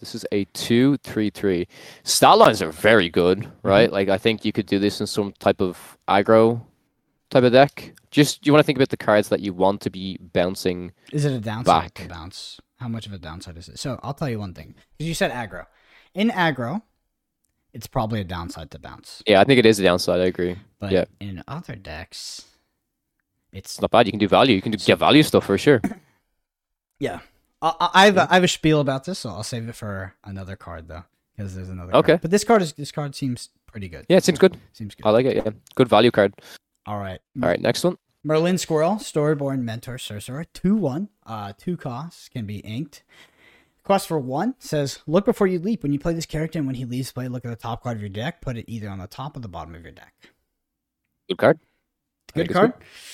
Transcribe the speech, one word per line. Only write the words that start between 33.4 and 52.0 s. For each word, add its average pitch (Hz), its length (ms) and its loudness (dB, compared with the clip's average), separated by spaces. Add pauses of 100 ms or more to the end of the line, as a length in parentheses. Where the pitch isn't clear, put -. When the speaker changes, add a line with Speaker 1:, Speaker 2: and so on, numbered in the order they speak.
Speaker 2:
pretty 98 220 -14
good. 80 200 -18
Speaker 1:
Yeah, 185 100 6
it 175 60 2
seems 175 140 2
good. - 180 4 (160)
Speaker 2:
Seems 104 220 -14
good. - 100 -10
Speaker 1:
I 107 60 2
like 120 160 4
it, 117 100 0
yeah. 107 140 -4 (240)
Good 127 140 4
value 117 240 6
card. 98 220 4 (520)
Speaker 2:
All 104 140 -10
right. 95 200 -12 (220)
Speaker 1:
All 95 60 0
right, 87 120 0
next - 220 -2
one. 175 140 -2 (260)
Speaker 2:
Merlin 160 340 0
Squirrel, 160 400 -2
Storyborn 147 680 -4
Mentor, 117 360 -10
Sorcerer. 127 460 -12 (100)
Two 196 220 0
one. 175 320 -4 (180)
Uh, 104 320 -12
two 180 180 -8
costs, 139 520 -12
can 113 180 -10
be 104 120 -12
inked. - 440 -12 (800)
Quest 196 240 0
for 160 140 -4
one 143 400 -4
says, 143 480 -6
"Look 175 160 0
before 208 240 0
you 185 100 -2
leap. 196 240 -6
When 143 100 -2
you 143 60 -2
play 170 140 -4
this 165 140 -6
character 160 340 -6
and 135 80 -4
when 131 80 -6
he 127 80 -8
leaves 123 260 -8
play, 127 160 -10
look 123 180 -10
at 123 40 -10
the 117 80 -10
top 113 260 -10
card 120 140 -8
of 104 40 -10
your 104 100 -10
deck. 113 300 -8
Put 127 160 -8
it 113 120 -12
either 107 200 -10
on 95 120 -12
the 92 80 -14
top 135 280 -14
or 139 40 -14
the 117 80 -12
bottom 85 260 -14
of 82 80 -20
your 82 100 -20
deck." - 220 -20 (1120)
Speaker 1:
Good - 100 -6
card. 151 200 4 (760)